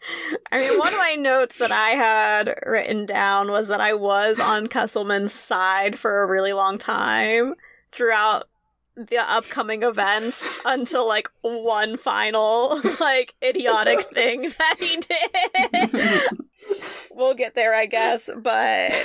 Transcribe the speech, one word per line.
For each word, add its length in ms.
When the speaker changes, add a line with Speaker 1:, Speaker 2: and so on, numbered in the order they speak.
Speaker 1:
mean, 280
one 120
of 60
my 180
notes 420
that 120
I 200
had 760
written 400
down 460
was 160
that 120
I 140
was 460
on 260
Kesselman's 640
side 640
for 260
a 40
really 260
long 240
time 800
throughout 560
the 220
upcoming 640
events 800
<laughs> 20
until, 420
like, 220
one 540
final, 840
<laughs> 100
like, 440
idiotic 580
Speaker 2:
<laughs> 100
Speaker 1:
thing 460
that 220
he 160
did. 1300
<laughs> 60
We'll 220
get 200
there, 200
I 120
guess, 500
but, 560